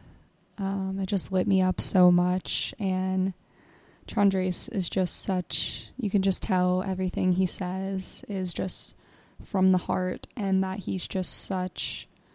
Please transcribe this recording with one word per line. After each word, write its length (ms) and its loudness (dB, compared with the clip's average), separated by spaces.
um, 420 -2
it 60 -2
just 240 0
lit 160 2
me 160 4
up 180 2
so 300 6
much. 720 0
And 520 0
Chandresh 640 2
is 180 -2
just 320 0
such, 760 -4
you 140 -2
can 120 2
just 200 2
tell 400 2
everything 480 0
he 160 2
says 840 -4
is 240 -4
just 440 -4
from 260 4
the 80 4
heart, 480 -4
and 280 0
that 160 -6
he's 260 -6
just 380 -4
such, 640 -6